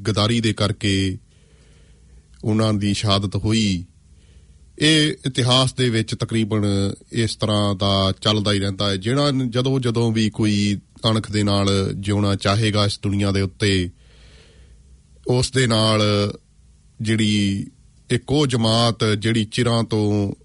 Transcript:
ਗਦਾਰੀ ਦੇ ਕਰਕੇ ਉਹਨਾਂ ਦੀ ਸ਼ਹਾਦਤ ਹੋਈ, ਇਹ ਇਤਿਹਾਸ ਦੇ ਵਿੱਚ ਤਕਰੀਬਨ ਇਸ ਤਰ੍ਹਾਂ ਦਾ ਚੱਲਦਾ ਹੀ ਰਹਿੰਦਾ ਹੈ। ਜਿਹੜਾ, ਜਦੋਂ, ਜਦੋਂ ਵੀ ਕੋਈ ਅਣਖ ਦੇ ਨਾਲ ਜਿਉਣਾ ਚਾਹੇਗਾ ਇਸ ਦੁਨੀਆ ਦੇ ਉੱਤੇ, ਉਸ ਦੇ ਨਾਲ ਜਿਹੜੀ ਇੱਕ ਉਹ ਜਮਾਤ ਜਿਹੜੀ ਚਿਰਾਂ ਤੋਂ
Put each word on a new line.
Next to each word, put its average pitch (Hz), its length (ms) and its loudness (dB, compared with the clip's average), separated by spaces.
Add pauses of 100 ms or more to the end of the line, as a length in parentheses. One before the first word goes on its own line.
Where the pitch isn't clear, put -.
ਗਦਾਰੀ 107 320 0
ਦੇ 110 120 0
ਕਰਕੇ 101 640 -2 (1300)
ਉਹਨਾਂ 110 300 0
ਦੀ 101 200 0
ਸ਼ਹਾਦਤ 101 420 0
ਹੋਈ, 101 500 0 (960)
ਇਹ 151 340 2 (120)
ਇਤਿਹਾਸ 127 480 0
ਦੇ 127 160 0
ਵਿੱਚ 110 260 -2
ਤਕਰੀਬਨ 110 500 -2 (460)
ਇਸ 113 240 -2
ਤਰ੍ਹਾਂ 104 400 0
ਦਾ 98 460 0
ਚੱਲਦਾ 107 300 0
ਹੀ 101 80 0
ਰਹਿੰਦਾ 98 300 -4
ਹੈ। 98 60 -2
ਜਿਹੜਾ, 131 360 0
ਜਦੋਂ, 131 480 0
ਜਦੋਂ 117 320 0
ਵੀ 110 180 2
ਕੋਈ 104 500 0 (300)
ਅਣਖ 110 220 -2
ਦੇ 104 120 0
ਨਾਲ 98 520 0
ਜਿਉਣਾ 101 400 0
ਚਾਹੇਗਾ 104 500 0
ਇਸ 101 180 -4
ਦੁਨੀਆ 101 280 0
ਦੇ 98 100 0
ਉੱਤੇ, 95 480 0 (1400)
ਉਸ 123 240 0
ਦੇ 131 160 2
ਨਾਲ 110 340 2 (1000)
ਜਿਹੜੀ 104 680 0 (420)
ਇੱਕ 123 220 -2
ਉਹ 147 160 2
ਜਮਾਤ 117 580 2
ਜਿਹੜੀ 107 400 0
ਚਿਰਾਂ 117 380 0
ਤੋਂ 104 500 0 (120)